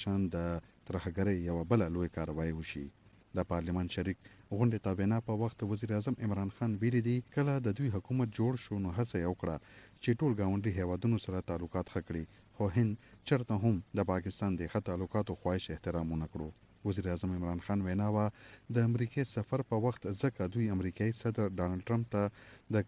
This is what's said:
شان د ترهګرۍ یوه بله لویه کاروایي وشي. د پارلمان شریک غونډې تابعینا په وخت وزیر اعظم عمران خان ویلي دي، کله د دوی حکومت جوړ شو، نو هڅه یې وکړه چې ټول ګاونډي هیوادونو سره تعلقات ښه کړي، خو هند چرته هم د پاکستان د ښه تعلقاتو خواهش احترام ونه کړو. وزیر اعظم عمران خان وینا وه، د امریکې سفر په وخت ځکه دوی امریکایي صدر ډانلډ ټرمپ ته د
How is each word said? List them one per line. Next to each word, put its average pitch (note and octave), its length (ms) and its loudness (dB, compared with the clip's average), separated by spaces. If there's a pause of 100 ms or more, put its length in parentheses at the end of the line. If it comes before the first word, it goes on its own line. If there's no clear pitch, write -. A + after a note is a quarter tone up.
شان G2 320 0
د E2+ 100 0 (460)
ترهګرۍ F#2+ 460 0 (120)
یوه E2+ 240 0
بله A2 240 4
لویه F2 220 0
کاروایي D#2+ 400 -2
وشي. D2 260 -8 (540)
د F2+ 120 0
پارلمان F2 460 0
شریک F2+ 260 -2
غونډې A2 640 0
تابعینا G2 400 2
په A2 160 -2
وخت A2+ 300 -4
وزیر G#2+ 240 -2
اعظم A#2 320 -2
عمران G2 320 -2
خان A2 240 0
ویلي A#2+ 240 4
دي، B2 80 2 (180)
کله C#3+ 320 2
د G#2+ 140 2
دوی C3 160 2
حکومت B2 420 -2
جوړ A#2+ 300 2
شو، G#2 180 -2
نو E2 80 -2
هڅه A#2 240 -2
یې F2 140 2
وکړه E2 240 -2 (460)
چې B2 80 0 (120)
ټول C#3 180 4
ګاونډي G2 380 2
هیوادونو F#2 480 2
سره F#2 260 -2
تعلقات F2 400 -2
ښه F#2 160 0
کړي، E2 160 -2 (300)
خو G2+ 240 0
هند A2 340 2 (160)
چرته A#2+ 380 2
هم A2 100 6 (240)
د F#2 140 2
پاکستان F#2+ 420 -2
د E2 160 -4
ښه G#2+ 160 0
تعلقاتو F#2 560 -2
خواهش F#2 320 0
احترام E2 360 -2
ونه D#2+ 220 -4
کړو. D#2 160 -6 (380)
وزیر F#2+ 240 0
اعظم F#2 240 -2
عمران F2 280 -2
خان G2+ 220 0
وینا F#2+ 260 2
وه، G#2+ 140 2 (480)
د A#2 140 4
امریکې A#2 420 0
سفر C3 400 -2
په A2 160 2
وخت A#2+ 200 -2 (140)
ځکه B2 320 0
دوی A2+ 220 2
امریکایي F#2 420 0
صدر G#2+ 320 0
ډانلډ F#2 400 0
ټرمپ A#2 240 2
ته G2+ 100 2 (540)
د G2+ 120 4